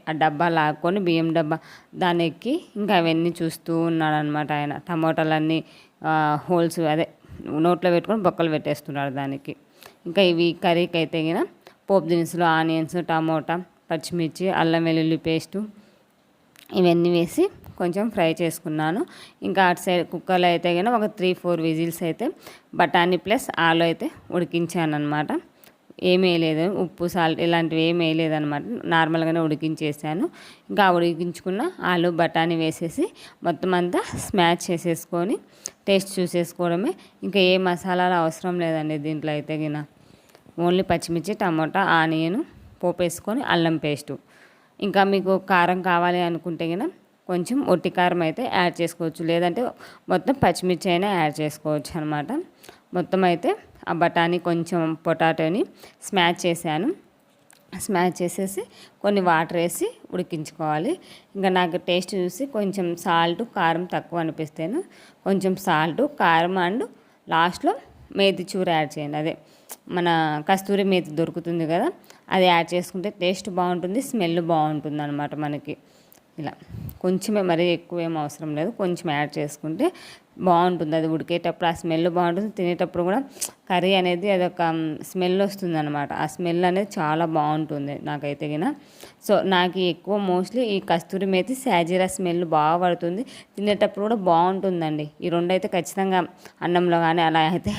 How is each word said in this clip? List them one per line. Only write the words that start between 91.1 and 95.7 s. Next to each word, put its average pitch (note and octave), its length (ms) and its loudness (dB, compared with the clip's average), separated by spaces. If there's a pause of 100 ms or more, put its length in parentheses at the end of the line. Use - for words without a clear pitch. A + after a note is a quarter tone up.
మేతి, G3+ 200 0 (100)
సాజీరా F#3 420 2 (100)
స్మెల్ F3 280 -2 (120)
బాగా D#3 280 4
పడుతుంది, F3 380 -2 (340)
తినేటప్పుడు G3+ 500 0
కూడా A3+ 120 2 (120)
బాగుంటుందండి. E3+ 760 2 (160)
ఈ F3+ 140 -2
రెండు F3 200 2
అయితే F#3 200 -4